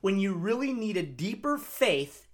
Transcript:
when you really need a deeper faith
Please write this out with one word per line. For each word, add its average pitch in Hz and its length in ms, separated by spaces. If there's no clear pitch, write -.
when 196 160
you 196 160
really 226 380
need 220 240
a 180 80
deeper 190 540
faith 160 760